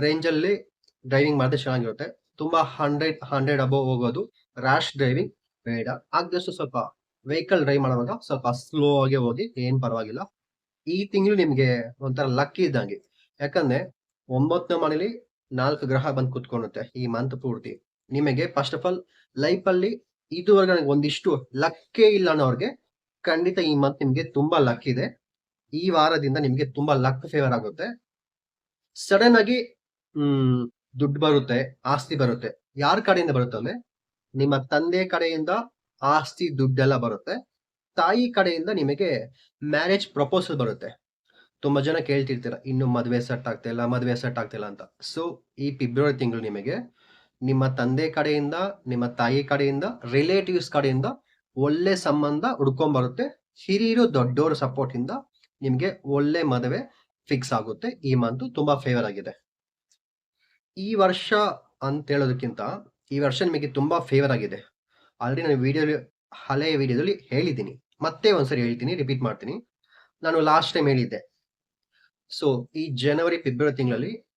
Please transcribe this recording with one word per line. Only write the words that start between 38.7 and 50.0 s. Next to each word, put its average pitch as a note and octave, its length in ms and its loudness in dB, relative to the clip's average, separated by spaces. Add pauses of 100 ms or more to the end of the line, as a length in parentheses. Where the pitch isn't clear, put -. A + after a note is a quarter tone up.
ಮ್ಯಾರೇಜ್ E3 440 0
ಪ್ರಪೋಸಲ್ D#3+ 480 0
ಬರುತ್ತೆ. G#2+ 440 -6 (600)
ತುಂಬಾ C#3+ 180 2
ಜನ D#3 160 0
ಕೇಳ್ತಿರ್ತೀರ, C3+ 560 -2 (140)
"ಇನ್ನು C3 200 0
ಮದ್ವೆ A#2+ 340 0
ಸೆಟ್ A#2+ 280 -6
ಆಗ್ತಾ A#2 220 -8
ಇಲ್ಲ, A#2 140 -2
ಮದ್ವೆ B2 320 0
ಸೆಟ್ B2 220 -6
ಆಗ್ತಾ A2+ 180 -8
ಇಲ್ಲ" G#2 100 -8
ಅಂತ. G2+ 160 -14
So - 600 -10 (160)
ಈ C#3 180 -4
ಫೆಬ್ರವರಿ C3 420 0
ತಿಂಗಳು A#2 220 -2
ನಿಮಗೆ G#2+ 340 -6 (680)
ನಿಮ್ಮ C3 320 2
ತಂದೆ C3 360 0
ಕಡೆಯಿಂದ, D3 440 -2 (320)
ನಿಮ್ಮ A#2+ 200 -2
ತಾಯಿ B2 380 0
ಕಡೆಯಿಂದ, C#3+ 400 0 (280)